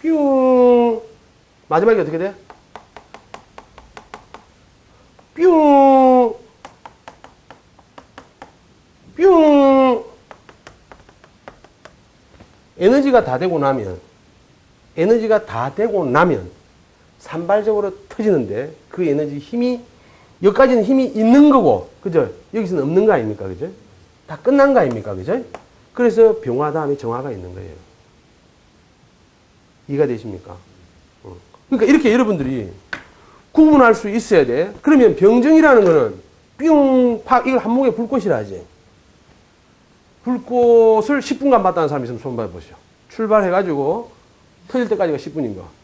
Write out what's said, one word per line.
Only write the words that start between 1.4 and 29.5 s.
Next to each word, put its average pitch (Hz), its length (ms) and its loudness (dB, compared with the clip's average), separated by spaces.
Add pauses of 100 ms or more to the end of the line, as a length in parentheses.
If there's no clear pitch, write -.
마지막에 196 340 0
어떻게 156 160 -6
돼? 190 180 -8 (3000)
뿅. 269 1000 4 (2750)
뿅. 285 880 4 (2750)
에너지가 247 440 2
다 127 160 -4
되고 175 180 -4
나면, 123 420 -4 (960)
에너지가 220 500 -2
다 123 280 -8
되고 208 320 -4
나면 131 460 0 (680)
산발적으로 202 720 -4 (160)
터지는데 139 680 -4 (140)
그 180 160 -8
에너지 143 340 -4
힘이, 240 420 -6 (640)
여기까지는 233 400 2
힘이 262 220 0
있는 240 440 4
거고, 170 400 2 (140)
그죠? 156 280 -2 (220)
여기서는 180 300 -4
없는 175 220 0
거 214 80 2
아닙니까? 107 340 -6
그죠? 95 240 -12 (560)
다 156 160 -16
끝난 277 300 2
거 233 80 2
아닙니까? 113 340 -6
그죠? 151 280 -8 (500)
그래서 226 480 0
병화 139 300 -6
다음에 147 240 -6
정화가 127 360 -10
있는 90 240 -16
거예요. 92 180 -18 (2250)